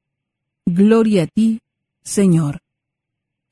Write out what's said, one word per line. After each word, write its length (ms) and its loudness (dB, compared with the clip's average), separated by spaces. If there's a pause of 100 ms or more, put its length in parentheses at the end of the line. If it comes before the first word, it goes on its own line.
(680)
Gloria 580 2
a 20 -8
ti, 340 -2 (420)
Señor. 580 0 (920)